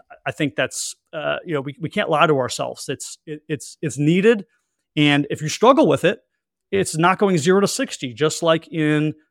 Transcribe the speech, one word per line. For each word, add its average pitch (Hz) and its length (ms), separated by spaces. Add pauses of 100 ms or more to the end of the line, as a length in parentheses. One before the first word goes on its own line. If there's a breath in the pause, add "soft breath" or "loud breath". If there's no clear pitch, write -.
(240)
I 139 60
think 147 240
that's, - 400 (180)
uh, 147 320
you 180 80
know, 143 80
we, 135 200
we 160 100
can't 202 180
lie 156 200
to 147 100
ourselves. 123 500
It's, - 380
it, 151 220
it's, - 340
it's 135 160
needed. 185 480 (500)
And 147 340
if 143 120
you 156 60
struggle 254 400
with 143 160
it, 196 160 (500)
it's 196 260
not 175 220
going 190 200
zero 185 220
to 202 60
sixty, 165 460
just 151 300
like 165 260
in 151 460 (160 soft breath)